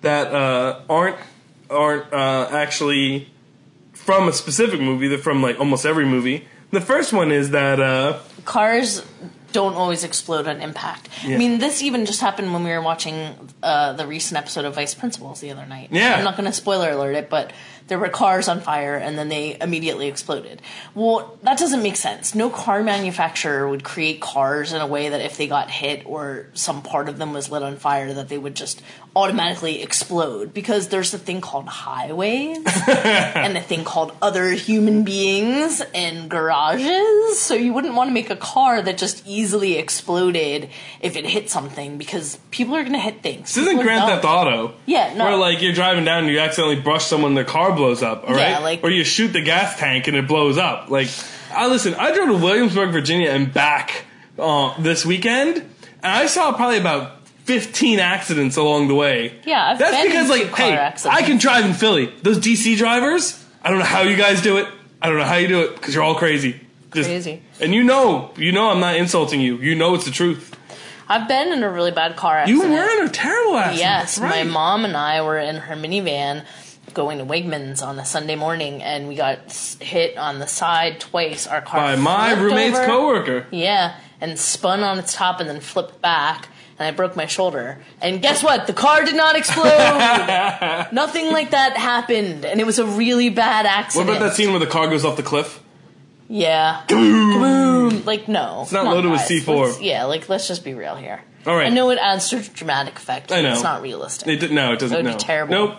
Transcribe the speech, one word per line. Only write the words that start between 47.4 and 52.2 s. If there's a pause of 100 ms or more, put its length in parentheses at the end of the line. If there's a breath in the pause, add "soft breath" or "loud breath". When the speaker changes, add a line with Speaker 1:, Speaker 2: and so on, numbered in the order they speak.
Speaker 1:
car
blows
up,
all
Speaker 2:
Yeah,
Speaker 1:
right?
Speaker 2:
like
Speaker 1:
Or
you
shoot
the
gas
tank
and
it
blows
up.
Like, (460 loud breath)
I,
listen,
I
drove